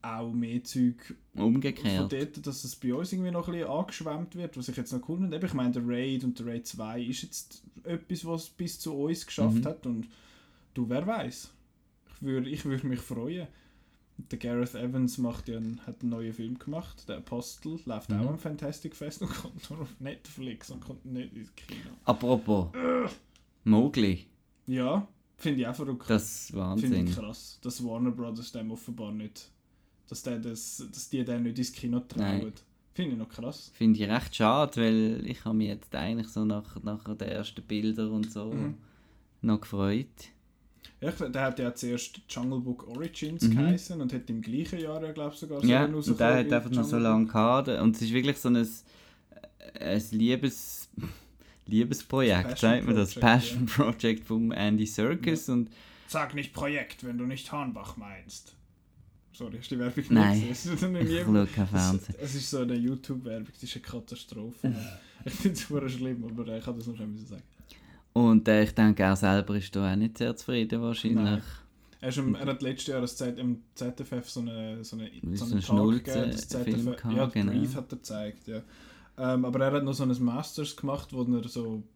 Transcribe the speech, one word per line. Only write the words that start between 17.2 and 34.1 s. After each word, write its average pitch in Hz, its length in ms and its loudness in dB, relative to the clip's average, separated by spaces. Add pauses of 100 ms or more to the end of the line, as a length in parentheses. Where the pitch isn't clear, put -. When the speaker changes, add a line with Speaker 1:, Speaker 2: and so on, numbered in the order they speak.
Speaker 1:
läuft 110 260 -8
Speaker 2:
Mhm. 104 100 0
Speaker 1:
auch 123 100 0
am 156 80 -4
Fantastic 151 580 -8
Fest 151 240 -10
und 190 80 -4
<laughs> - 140 -8
kommt - 280 -14
nur 156 120 -10
auf 131 180 -12
Netflix 131 680 -12
und 127 100 -12
kommt 127 240 -16
nicht 127 320 -8
ins 110 180 -16
Kino. - 360 -16 (140)
Speaker 2:
Apropos, 110 640 2 (960)
Mowgli. 110 640 4 (400)
Speaker 1:
Ja, 131 400 0 (300)
finde 139 260 0
ich 117 40 0
auch 127 80 -4
verrückt. 131 340 -6
Speaker 2:
Das - 420 2
ist - 40 -12
Wahnsinn. 98 380 0
Speaker 1:
Finde 90 180 4
ich 90 60 0
krass, - 460 -10
dass 123 220 -6
Warner 120 260 0
Brothers 117 420 -6
dem 110 180 -6
offenbar 113 420 -10
nicht, 107 380 -12 (580)
dass - 140 -12
der 120 160 -6
das, 113 540 -8
dass - 160 -12
die 131 160 -2
den 120 200 -2
nicht 117 140 -2
ins 123 140 -2
Kino 123 280 -2
trauen. 117 220 -4 (180)
Speaker 2:
Nein. 110 120 -8 (400)
Speaker 1:
Finde 165 200 -4
ich 113 60 -4
noch 110 120 -8
krass. - 440 -12
Speaker 2:
Finde 110 280 6
ich 101 80 0